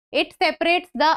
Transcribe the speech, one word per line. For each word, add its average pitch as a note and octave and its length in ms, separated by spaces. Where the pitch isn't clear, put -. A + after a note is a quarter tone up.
it - 320
separates E4+ 520
the D4+ 220